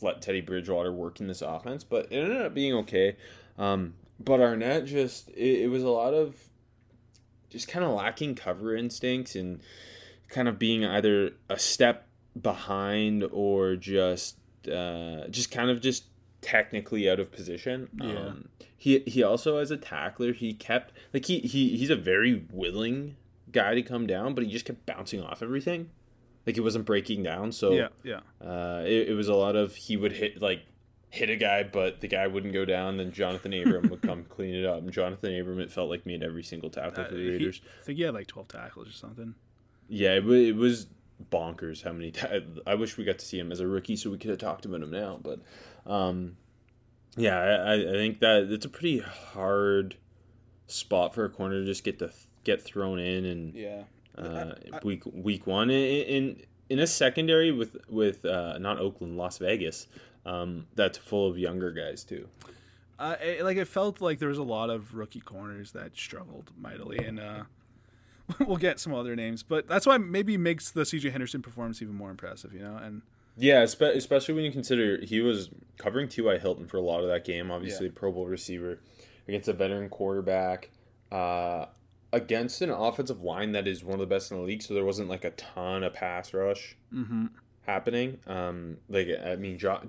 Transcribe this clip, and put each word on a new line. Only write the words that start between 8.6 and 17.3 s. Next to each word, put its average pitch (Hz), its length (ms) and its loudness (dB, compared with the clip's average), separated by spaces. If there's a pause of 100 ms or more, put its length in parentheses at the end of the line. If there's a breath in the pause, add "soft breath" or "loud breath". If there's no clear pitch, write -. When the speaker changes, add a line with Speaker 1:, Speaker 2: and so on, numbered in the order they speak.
Speaker 1:
instincts 127 600 -2
and 90 240 -6 (680 loud breath)
kind 127 200 0
of 104 120 -2
being 110 260 4
either 101 460 4 (180)
a 98 80 -2
step - 480 4 (340)
behind 104 920 0
or 98 440 2
just, 90 600 0 (340)
uh, 85 580 -6
just 120 220 -4
kind 120 200 2
of 120 100 2
just 127 220 0 (380)
technically 107 680 0
out 92 100 4
of 95 120 -4